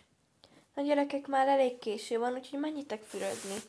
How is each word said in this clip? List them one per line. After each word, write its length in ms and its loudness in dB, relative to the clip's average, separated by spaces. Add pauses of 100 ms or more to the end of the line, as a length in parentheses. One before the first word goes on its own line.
(760)
Na 80 -2
gyerekek, 440 2
már 220 4
elég 300 4
késő 400 -2
van, 140 0
úgyhogy 280 -6
menjetek 420 -6
fürödni, 540 -6 (120)